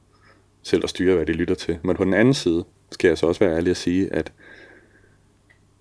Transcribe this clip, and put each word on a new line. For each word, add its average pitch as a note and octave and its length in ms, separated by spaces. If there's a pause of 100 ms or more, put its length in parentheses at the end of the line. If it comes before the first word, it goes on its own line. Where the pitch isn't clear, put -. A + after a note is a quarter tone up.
(640)
selv - 200
at - 60
styre, F#2 260
hvad D#2+ 100
de E2 80
lytter F2 220
til. E2 280
Men F2+ 120
på F#2+ 80
den F#2+ 100
anden A#2 200
side F2 320 (260)
skal - 160
jeg D#2+ 100
så D#2 100
også E2+ 180
være E2 120
ærlig F2 140
og F2 60
sige, F2+ 360
at D#2 180 (1500)